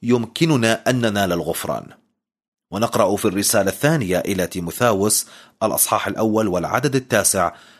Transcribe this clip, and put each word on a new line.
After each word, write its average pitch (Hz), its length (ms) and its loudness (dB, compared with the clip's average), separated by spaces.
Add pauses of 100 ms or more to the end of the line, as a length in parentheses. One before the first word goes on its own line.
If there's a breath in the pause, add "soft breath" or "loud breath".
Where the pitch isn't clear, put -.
يمكننا 117 840 2
أن 127 140 2
ننال 101 300 0
الغفران. 76 560 -4 (840)
ونقرأ 104 440 0
في 98 100 0
الرسالة 98 460 0
الثانية 120 480 0
إلى 92 280 -2
تيموثاوس 101 800 0 (360 loud breath)
الأصحاح - 440 0
الأول 110 400 0
والعدد 95 480 0
التاسع: 98 560 0 (280 loud breath)